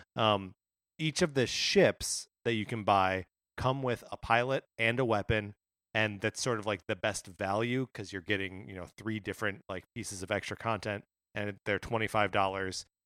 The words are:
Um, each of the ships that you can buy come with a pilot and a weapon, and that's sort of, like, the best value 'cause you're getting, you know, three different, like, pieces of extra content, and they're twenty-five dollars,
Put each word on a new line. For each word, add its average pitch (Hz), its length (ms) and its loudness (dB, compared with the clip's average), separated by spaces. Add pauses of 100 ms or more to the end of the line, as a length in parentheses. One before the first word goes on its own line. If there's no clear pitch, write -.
(160)
Um, 101 380 2 (440)
each 156 240 -2
of 160 120 2
the 135 120 4
ships - 840 2 (180)
that 117 80 2
you 107 120 0
can 113 200 -6
buy 95 400 4 (320)
come 131 260 0
with 120 300 -2
a - 40 -8
pilot 123 460 2 (140)
and 117 200 2
a 131 60 2
weapon, 107 520 2 (380)
and 107 280 0
that's 107 200 -2
sort 120 160 0
of, 101 80 -8
like, 104 220 0
the 107 80 -2
best 101 320 -4
value 110 640 -2
'cause 98 200 -12
you're 98 80 -8
getting, 95 480 -4
you 95 60 -12
know, 90 100 -10 (120)
three 110 220 -6
different, 101 480 -4
like, 92 160 -8 (100)
pieces 98 300 -10
of 95 80 -6
extra 104 240 -2
content, 107 480 -4 (320)
and 104 300 -4
they're 101 140 2
twenty-five 107 520 0
dollars, 95 540 0 (200)